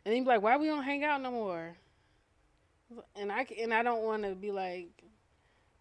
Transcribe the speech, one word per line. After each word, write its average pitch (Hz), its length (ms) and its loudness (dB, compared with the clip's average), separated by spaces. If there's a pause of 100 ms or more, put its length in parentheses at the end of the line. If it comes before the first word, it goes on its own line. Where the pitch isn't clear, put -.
And 208 80 2
he 247 80 4
be 254 60 0
like, 233 160 6
"Why 233 140 6
we 302 100 2
don't 302 160 0
hang 285 200 -2
out 294 180 2
no 254 100 -4
more?" 175 440 -4 (1400)
And 202 160 -4
I 233 140 0
c-, - 160 -12
and 226 120 0
I 220 80 4
don't 233 220 0
wanna 214 320 -2
be 202 160 -6
like, 180 520 -6 (760)